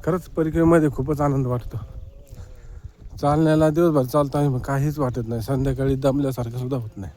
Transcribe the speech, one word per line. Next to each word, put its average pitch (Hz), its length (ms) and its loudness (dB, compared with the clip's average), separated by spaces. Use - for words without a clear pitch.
खरंच 170 240 -2
परिक्रमेमध्ये 165 600 4
खूपच 139 300 -4
आनंद 135 260 2
वाटतो. 123 320 -4
चालण्याला 156 500 4
दिवसभर 151 340 4
चालतो 143 340 0
आम्ही, 143 120 2
मग 127 100 -2
काहीच 143 380 -2
वाटत 123 300 -4
नाही, 117 140 -4
संध्याकाळी 135 540 0
दमल्यासारखं 131 640 -2
सुद्धा 127 180 -4
होत 113 200 -8
नाही. 92 200 -12